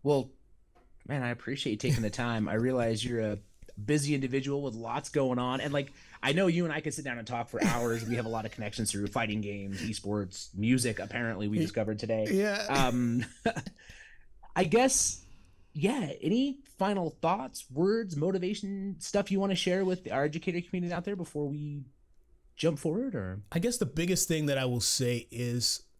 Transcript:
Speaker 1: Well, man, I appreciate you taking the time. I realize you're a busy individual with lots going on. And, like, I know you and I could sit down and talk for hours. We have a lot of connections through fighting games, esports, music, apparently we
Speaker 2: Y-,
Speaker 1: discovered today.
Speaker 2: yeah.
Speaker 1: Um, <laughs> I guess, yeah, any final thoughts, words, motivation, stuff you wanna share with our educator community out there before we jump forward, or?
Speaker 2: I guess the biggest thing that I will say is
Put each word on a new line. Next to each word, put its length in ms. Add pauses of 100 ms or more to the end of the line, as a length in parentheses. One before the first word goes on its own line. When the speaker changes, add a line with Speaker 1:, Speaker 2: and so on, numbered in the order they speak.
Speaker 1:
Well, 280 (760)
man, 160
I 60
appreciate 420
you 60 (120)
taking 120
the 80
time. 380
I 60
realize 500
you're 160
a 180 (440)
busy 320
individual 480
with 120
lots 340
going 300
on. 220
And, 120
like, 200 (300)
I 100
know 140
you 180
and 80
I 80
could 140
sit 100
down 140
and 80
talk 220
for 160
hours. 440
We 80
have 100
a 40
lot 160
of 60
connections 400
through 160
fighting 320
games, 420
esports, 720
music, 460
apparently 480
we 100
Speaker 2:
Y-, 40
Speaker 1:
discovered 360
today. 320
Speaker 2:
yeah. 380
Speaker 1:
Um, 560 (200)
<laughs> 1120
I 80
guess, 560 (520)
yeah, 380 (120)
any 360 (200)
final 320 (100)
thoughts, 500
words, 460
motivation, 840
stuff 300
you 100
wanna 160
share 280
with 280
our 120
educator 360
community 320
out 120
there 120
before 320
we 340 (720)
jump 220
forward, 360
or? 260 (100)
Speaker 2:
I 80
guess 200
the 80
biggest 420
thing 180
that 120
I 60
will 160
say 500
is 520 (180)